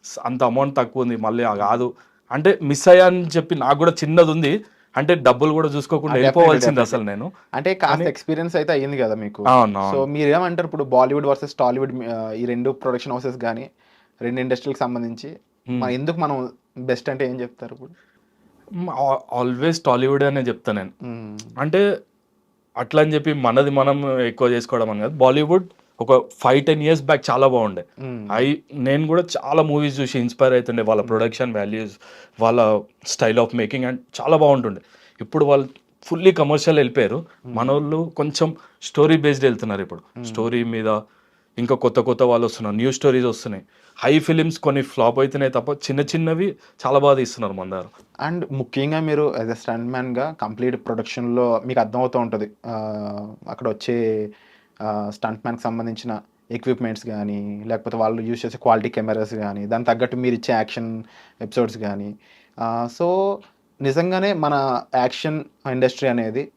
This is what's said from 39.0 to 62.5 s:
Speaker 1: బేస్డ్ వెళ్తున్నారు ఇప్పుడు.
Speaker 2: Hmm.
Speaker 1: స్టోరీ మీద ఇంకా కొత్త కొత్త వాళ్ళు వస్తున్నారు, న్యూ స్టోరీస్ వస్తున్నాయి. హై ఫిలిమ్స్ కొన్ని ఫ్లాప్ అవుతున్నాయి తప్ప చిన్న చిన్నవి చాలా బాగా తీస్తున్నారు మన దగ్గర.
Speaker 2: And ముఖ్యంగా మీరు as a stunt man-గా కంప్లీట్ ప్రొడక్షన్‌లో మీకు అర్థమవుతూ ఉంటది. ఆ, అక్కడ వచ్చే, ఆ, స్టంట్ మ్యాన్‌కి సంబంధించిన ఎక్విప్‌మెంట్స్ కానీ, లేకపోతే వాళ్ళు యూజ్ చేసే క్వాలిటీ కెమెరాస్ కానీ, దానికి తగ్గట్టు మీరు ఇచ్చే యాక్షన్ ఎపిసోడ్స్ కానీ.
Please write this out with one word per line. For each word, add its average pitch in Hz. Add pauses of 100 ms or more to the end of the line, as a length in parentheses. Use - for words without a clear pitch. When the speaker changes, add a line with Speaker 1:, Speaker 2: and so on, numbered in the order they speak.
Speaker 1:
బేస్డ్ 143
వెళ్తున్నారు 110
ఇప్పుడు. 85
Speaker 2:
Hmm. -
Speaker 1:
స్టోరీ 117
మీద 110 (580)
ఇంకా 120
కొత్త -
కొత్త 123
వాళ్ళు 120
వస్తున్నారు, 107
న్యూ 123
స్టోరీస్ 127
వస్తున్నాయి. 110 (320)
హై 143
ఫిలిమ్స్ 160
కొన్ని 139
ఫ్లాప్ 123
అవుతున్నాయి 135
తప్ప 131
చిన్న 143
చిన్నవి 160 (300)
చాలా 139
బాగా 139
తీస్తున్నారు 117
మన 95
దగ్గర. 92 (440)
Speaker 2:
And 170
ముఖ్యంగా 139
మీరు 151
as 113
a 113
stunt 117
man-గా 127
కంప్లీట్ 120
ప్రొడక్షన్‌లో 120
మీకు 123
అర్థమవుతూ 123
ఉంటది. 113 (160)
ఆ, 107 (140)
అక్కడ 113
వచ్చే, 110 (540)
ఆ, 104
స్టంట్ 110
మ్యాన్‌కి 117
సంబంధించిన 113 (300)
ఎక్విప్‌మెంట్స్ 120
కానీ, 104
లేకపోతే 113
వాళ్ళు 113
యూజ్ 117
చేసే 110
క్వాలిటీ 113
కెమెరాస్ 110
కానీ, 101
దానికి 117
తగ్గట్టు 120
మీరు 123
ఇచ్చే 117
యాక్షన్ 113 (380)
ఎపిసోడ్స్ 110
కానీ. 104 (460)